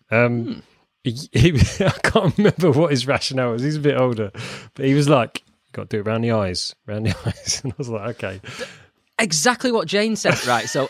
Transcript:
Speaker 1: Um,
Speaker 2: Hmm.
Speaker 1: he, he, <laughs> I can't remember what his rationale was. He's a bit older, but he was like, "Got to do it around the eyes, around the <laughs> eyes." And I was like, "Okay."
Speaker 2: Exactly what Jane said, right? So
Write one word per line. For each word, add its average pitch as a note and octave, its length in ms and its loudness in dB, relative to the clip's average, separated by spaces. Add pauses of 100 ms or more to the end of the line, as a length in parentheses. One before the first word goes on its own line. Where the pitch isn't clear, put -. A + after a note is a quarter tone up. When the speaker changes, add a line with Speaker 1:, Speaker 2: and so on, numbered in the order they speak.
(100)
Speaker 1:
Um, A#2+ 340 2
Speaker 2:
Hmm. - 160 -8 (440)
Speaker 1:
he, A#2+ 120 -4 (160)
he, C#3 200 6
<laughs> - 340 2
I - 20 4 (140)
can't G3 340 2
remember F3+ 340 4
what D3 200 4
his B2+ 160 0
rationale B2+ 460 -2
was. A2+ 100 -2
He's D3+ 140 -2
a D3+ 40 -4
bit C#3 180 2
older, A2+ 320 0 (440)
but B2+ 100 -6
he C3+ 80 4
was C#3+ 160 4
like, C3 340 2 (300)
"Got G#2 160 -10
to A2+ 80 -4
do G#2 40 0
it G2+ 60 -6
around A2 140 0
the A#2 120 0
eyes, F#2+ 420 -2 (120)
around G#2+ 180 -6
the G2+ 160 0
<laughs> - 60 -8
eyes." - 380 -6
And B2 80 -6
I - 60 -14
was A#2+ 100 -8
like, A2+ 340 -8
"Okay." F#2+ 200 -10 (760)
Speaker 2:
Exactly A3+ 520 0
what G#3 160 0
Jane G#3+ 300 0
said, - 300 0
right? A#2+ 200 0
So C3+ 240 -2